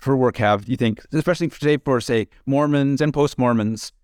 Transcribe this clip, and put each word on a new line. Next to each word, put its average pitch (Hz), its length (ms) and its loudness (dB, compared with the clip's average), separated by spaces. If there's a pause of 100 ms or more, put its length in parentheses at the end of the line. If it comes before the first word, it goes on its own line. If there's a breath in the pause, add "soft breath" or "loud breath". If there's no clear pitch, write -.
her 135 140 0
work 123 220 0
have? 104 280 2
Do 107 60 -8
you 127 60 -2
think, 113 260 -2 (100)
especially 165 340 0
today 147 300 0
for, 127 240 -2
say, 113 260 -2 (180 soft breath)
Mormons 139 560 0
and 147 120 0
post-Mormons? 120 800 -2 (100)